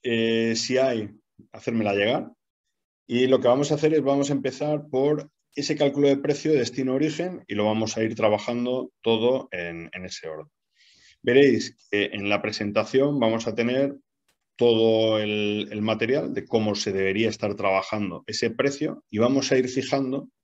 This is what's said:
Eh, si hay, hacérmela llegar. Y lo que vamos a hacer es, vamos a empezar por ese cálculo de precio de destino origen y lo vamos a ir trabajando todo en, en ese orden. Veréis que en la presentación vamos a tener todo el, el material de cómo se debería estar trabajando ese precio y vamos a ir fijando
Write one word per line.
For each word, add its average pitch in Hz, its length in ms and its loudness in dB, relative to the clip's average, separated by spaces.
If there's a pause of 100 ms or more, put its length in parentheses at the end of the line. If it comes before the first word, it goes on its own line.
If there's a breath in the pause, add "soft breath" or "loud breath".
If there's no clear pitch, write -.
Eh, 113 500 0
si 127 240 -2
hay, 120 320 0 (400)
hacérmela 107 440 -2
llegar. 107 360 0 (760)
Y 123 220 2
lo 131 140 4
que 123 80 2
vamos 143 240 2
a - 20 2
hacer 156 200 2
es, 147 80 2
vamos 139 280 0
a 139 40 0
empezar 143 540 -4
por 143 400 0 (280)
ese 143 180 -4
cálculo 143 320 2
de 139 120 4
precio 147 340 0
de 151 60 4
destino 127 360 -2
origen 156 540 -2
y 104 80 -6
lo 104 80 0
vamos 110 320 0
a 113 80 0
ir 113 100 -2
trabajando 120 840 -2
todo 117 500 0
en, 85 420 -8
en 92 120 -12
ese 87 240 -14
orden. 78 240 -14 (680 soft breath)
Veréis 123 560 4 (140)
que 101 220 0
en 101 160 -6
la 101 120 0
presentación 107 760 0
vamos 113 300 0
a 107 80 -6
tener 127 400 -2 (600)
todo 113 640 4
el, 104 500 -2
el 107 120 -6
material 113 520 0
de 98 100 -4
cómo 107 300 0
se 101 180 -4
debería 98 360 0
estar 101 260 -4
trabajando 95 720 -2
ese 113 240 -2
precio 139 580 -4
y 104 100 -6
vamos 131 340 2
a 131 40 4
ir 127 120 2
fijando 135 600 -4 (140)